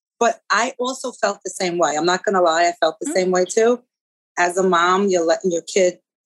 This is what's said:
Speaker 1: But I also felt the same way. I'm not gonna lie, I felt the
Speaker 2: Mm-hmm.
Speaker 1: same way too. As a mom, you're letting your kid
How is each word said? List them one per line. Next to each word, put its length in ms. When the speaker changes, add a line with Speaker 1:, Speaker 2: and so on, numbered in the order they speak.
Speaker 1:
But 300
I 300
also 340
felt 320
the 60
same 260
way. 180
I'm 100
not 200
gonna 160
lie, 260
I 140
felt 180
the 60
Speaker 2:
Mm-hmm. 100
Speaker 1:
same 160
way 140
too. 360
As 200
a 60
mom, 440
you're 180
letting 260
your 100
kid 380